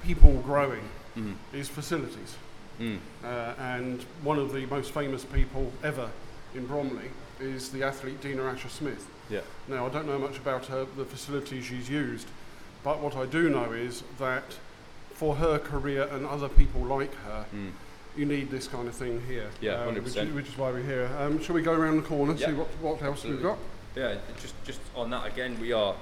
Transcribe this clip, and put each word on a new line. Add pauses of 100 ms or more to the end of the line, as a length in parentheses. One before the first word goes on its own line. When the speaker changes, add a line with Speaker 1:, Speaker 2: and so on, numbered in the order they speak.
Speaker 1:
people (120)
growing (280)
Speaker 2:
Mm. (180)
Speaker 1:
is
facilities. (440)
Speaker 2:
Mm. (260)
Speaker 1:
Uh,
and (200)
one
of
the
most
famous
people (120)
ever (460)
in
Bromley (280)
is
the
athlete
Dina
Asher
Smith. (240)
Speaker 2:
Yeah. (260)
Speaker 1:
Now,
I
don't
know
much
about
her, (120)
the
facilities
she's
used, (560)
but
what
I
do
know
is (160)
that (720)
for
her
career
and
other
people
like (120)
her, (100)
Speaker 2:
Mm. (460)
Speaker 1:
you
need
this
kind
of
thing
here. (120)
Speaker 2:
Yeah,
Speaker 1:
uh,
Speaker 2:
hundred
percent.
Speaker 1:
which,
which
is
why
we're
here. (100)
Um,
shall
we
go
around
the
corner,
Speaker 2:
Yeah,
Speaker 1:
see
what, (140)
what
else
Speaker 2:
absolutely.
Speaker 1:
we've
got? (380)
Speaker 2:
Yeah, (260)
just, (100)
just (160)
on
that
again,
we
are